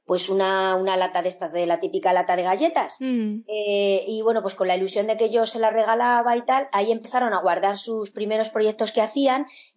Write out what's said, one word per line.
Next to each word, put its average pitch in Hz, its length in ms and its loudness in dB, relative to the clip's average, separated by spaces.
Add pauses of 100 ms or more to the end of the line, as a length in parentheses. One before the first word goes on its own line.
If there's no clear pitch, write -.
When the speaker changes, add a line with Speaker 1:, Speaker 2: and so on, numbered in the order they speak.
Speaker 1:
pues 180 260 -2
una, 190 440 2
una 190 220 0
lata 185 260 0
de 180 60 -2
estas, 180 240 -6
de 175 140 0
la 170 120 0
típica 185 340 0
lata 185 220 2
de 180 80 0
galletas. 233 580 0
Speaker 2:
Mm. 226 460 -2
Speaker 1:
Eh, 202 600 0
y 220 140 -4
bueno, 226 200 2
pues 196 120 -6
con 190 120 -2
la 180 100 2
ilusión 190 300 -2
de 220 100 0
que 220 140 0
yo 226 160 2
se 233 140 -6
la 220 100 4
regalaba 233 640 2
y 240 80 -2
tal, 269 280 0
ahí 208 180 2
empezaron 226 440 0
a 180 60 0
guardar 185 380 2
sus 214 320 -6
primeros 214 400 -2
proyectos 214 400 0
que - 120 2
hacían 269 440 0 (300)